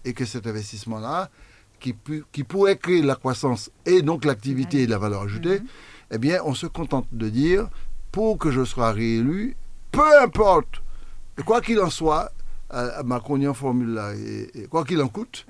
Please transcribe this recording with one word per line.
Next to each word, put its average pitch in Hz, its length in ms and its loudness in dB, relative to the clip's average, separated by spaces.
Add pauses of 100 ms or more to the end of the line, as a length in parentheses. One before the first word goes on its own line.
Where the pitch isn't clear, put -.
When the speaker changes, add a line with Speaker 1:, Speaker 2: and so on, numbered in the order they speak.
Speaker 1:
et 123 80 -6
que 127 120 -6
cet 113 200 -8
investissement-là, 110 840 -8 (480)
qui 123 140 -6
pu-, 151 380 -10
qui 143 120 -6
pourrait 196 340 4
créer 175 240 2
de 143 60 4
la 135 80 2
croissance 127 560 -2 (140)
et 180 160 6
donc 147 240 0
l'activité 131 580 0
et - 20 4
de 113 60 2
la 107 80 0
valeur 101 240 -2
ajoutée, 165 360 -2
Speaker 2:
Mhm. 233 80 -10 (440)
Speaker 1:
eh 113 60 -4
bien, 151 280 2
on 143 80 -2
se 170 140 -6
contente 143 440 -2
de 113 180 -4
dire, « 147 400 2 (420)
Pour 214 260 0
que 156 140 0
je 127 120 2
sois 117 280 0
réélu, 117 640 0 (360)
peu 294 300 8
importe, 196 600 4 (640)
quoi 226 160 4
qu'il 226 180 2
en 180 100 4
soit, 156 420 0 (420)
euh, 123 300 -4
macronien 135 500 0
formule 123 400 0
là, 104 220 -6
et, 107 380 -8
et 107 140 -14
quoi 160 180 -2
qu'il 160 160 2
en 131 60 2
coûte, - 420 -10